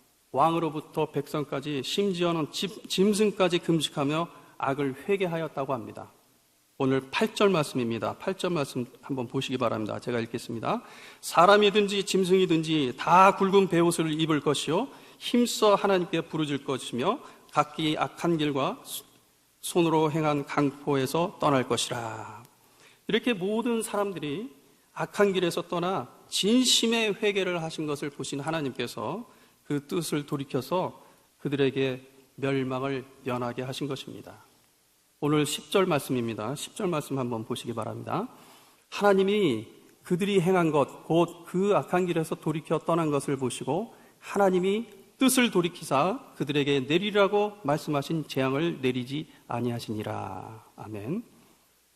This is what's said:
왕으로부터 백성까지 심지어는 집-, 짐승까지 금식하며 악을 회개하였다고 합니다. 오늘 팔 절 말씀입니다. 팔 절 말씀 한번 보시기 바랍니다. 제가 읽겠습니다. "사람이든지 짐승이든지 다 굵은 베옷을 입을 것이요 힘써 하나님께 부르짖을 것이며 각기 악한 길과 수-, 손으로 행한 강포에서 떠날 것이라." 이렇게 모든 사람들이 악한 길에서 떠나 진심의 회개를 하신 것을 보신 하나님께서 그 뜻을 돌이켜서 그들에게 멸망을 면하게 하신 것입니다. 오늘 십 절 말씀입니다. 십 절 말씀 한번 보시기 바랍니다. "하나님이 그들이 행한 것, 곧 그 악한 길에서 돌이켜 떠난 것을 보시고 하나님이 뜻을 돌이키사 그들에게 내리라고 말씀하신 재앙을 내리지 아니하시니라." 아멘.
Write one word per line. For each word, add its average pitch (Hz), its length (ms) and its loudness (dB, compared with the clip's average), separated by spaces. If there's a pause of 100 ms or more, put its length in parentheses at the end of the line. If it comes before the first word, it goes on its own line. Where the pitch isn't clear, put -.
(320)
왕으로부터 156 760 0
백성까지 143 800 -4
심지어는 175 640 0
집-, - 380 -8
짐승까지 190 720 2
금식하며 156 680 0 (320)
악을 135 500 -4
회개하였다고 165 640 -2
합니다. 104 380 -8 (680)
오늘 135 340 0
팔 220 240 -2
절 202 160 4
말씀입니다. 117 680 -2
팔 196 180 -4
절 180 140 -4
말씀 139 340 -4 (160)
한번 127 280 -6
보시기 131 300 -4
바랍니다. 110 420 -2
제가 120 200 -4
읽겠습니다. 117 600 -6 (380)
"사람이든지 202 840 6
짐승이든지 165 920 2
다 190 380 6
굵은 196 320 4
베옷을 165 520 2
입을 156 200 2
것이요 156 480 0 (300)
힘써 220 560 4
하나님께 180 480 2
부르짖을 151 420 -4
것이며 147 560 -2 (320)
각기 156 440 0
악한 165 420 -2
길과 151 460 -2
수-, - 200 -14 (560)
손으로 160 500 2
행한 147 360 0
강포에서 143 960 0
떠날 139 280 4
것이라." 110 680 -4 (720)
이렇게 226 240 0
모든 220 500 -2
사람들이 196 680 -6 (420)
악한 196 400 2
길에서 180 300 0
떠나 170 460 -4 (200)
진심의 226 920 2
회개를 185 400 0
하신 160 240 -6
것을 147 240 -6
보신 139 280 -8
하나님께서 143 880 -6 (380)
그 143 220 -4
뜻을 165 400 -4
돌이켜서 143 760 -4 (360)
그들에게 135 680 -2 (280)
멸망을 131 720 -4 (180)
면하게 123 380 -4
하신 131 260 -6
것입니다. 113 560 -12 (760)
오늘 151 260 2
십 - 240 -6
절 190 160 4
말씀입니다. 123 680 -2
십 - 220 -12
절 208 120 -2
말씀 147 300 -4
한번 120 280 -4
보시기 117 280 -6
바랍니다. 117 540 -6 (640)
"하나님이 196 760 2 (360)
그들이 190 400 2
행한 175 280 4
것, 147 340 0
곧 170 420 0
그 196 280 2
악한 180 300 2
길에서 165 300 -2
돌이켜 160 440 -2
떠난 165 320 0
것을 139 280 0
보시고 135 560 -4 (240)
하나님이 196 680 0 (300)
뜻을 254 340 4
돌이키사 165 840 -2
그들에게 143 440 0
내리라고 202 840 2
말씀하신 147 640 -2
재앙을 139 540 -2
내리지 127 460 -2 (200)
아니하시니라." 107 1160 -6 (120)
아멘. 110 480 -8 (720)